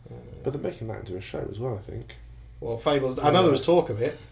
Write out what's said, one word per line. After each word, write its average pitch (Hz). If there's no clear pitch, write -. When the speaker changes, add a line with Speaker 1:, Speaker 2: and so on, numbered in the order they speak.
Speaker 1:
Uh, 120
Speaker 2:
But 139
they're -
making 147
that 104
into 92
a 95
show -
as -
well, 123
I 98
think. -
Speaker 1:
Well, 117
Fables, 135
I 143
know 147
Speaker 2:
Yeah. -
Speaker 1:
there 165
was 135
talk 165
of 107
it. 113